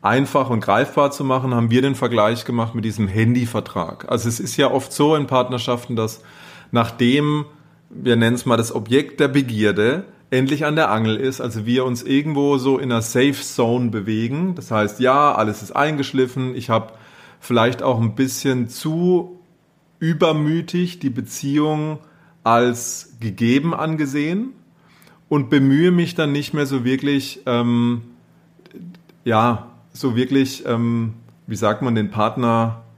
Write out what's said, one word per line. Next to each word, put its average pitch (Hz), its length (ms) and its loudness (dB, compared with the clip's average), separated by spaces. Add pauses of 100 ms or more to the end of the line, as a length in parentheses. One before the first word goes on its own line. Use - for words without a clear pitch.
einfach 127 480 2
und 117 80 0
greifbar 139 540 2
zu 151 100 -8
machen, 131 320 0
haben 117 160 2
wir 127 120 4
den 139 120 2
Vergleich 117 500 0
gemacht 117 300 -2
mit 110 100 -4
diesem 110 220 -2
Handyvertrag. 110 1040 -2
Also 117 180 0
es 113 120 -6
ist 175 160 -6
ja 135 160 2
oft 127 200 -2
so 151 220 4
in 143 140 0
Partnerschaften, 123 680 -2
dass 110 260 -4 (520)
nachdem, 135 720 2 (440)
wir - 280 0
nennen's 117 280 2
mal 120 120 2
das 117 180 -2
Objekt 123 460 -2
der 143 80 4
Begierde, 117 760 2 (280)
endlich 139 360 0
an 147 80 0
der 156 160 2
Angel 110 240 2
ist, 131 260 -2
also 113 240 -6
wir 123 200 2
uns 123 180 -4
irgendwo 143 560 2
so 131 200 2
in 131 120 -4
einer 117 120 0
Safe 127 320 2
Zone 120 560 0
bewegen. 113 680 -2
Das - 160 -10
heißt, 107 260 0
ja, 135 340 4
alles 107 300 -2
ist - 140 -8
eingeschliffen, 131 800 -2
ich 120 140 -8
hab 113 280 -2 (400)
vielleicht 120 460 0
auch 123 160 2
ein 113 160 0
bisschen 131 520 -2
zu 170 640 0 (680)
übermütig 165 1000 0
die 143 100 -4
Beziehung 151 920 -2 (440)
als 120 720 0
gegeben 117 540 0
angesehen 156 800 -4 (800)
und 143 180 0
bemühe 143 420 6
mich 170 240 2
dann 147 180 0
nicht 143 200 -4
mehr 147 140 0
so 131 180 -2
wirklich, 135 640 -2
ähm, 120 560 0 (1200)
ja, 113 460 0 (240)
so 127 200 -2
wirklich, 131 520 0
ähm, 117 480 -2 (320)
wie 107 100 -8
sagt 107 240 0
man, 123 140 0
den 107 160 0
Partner 113 720 0 (160)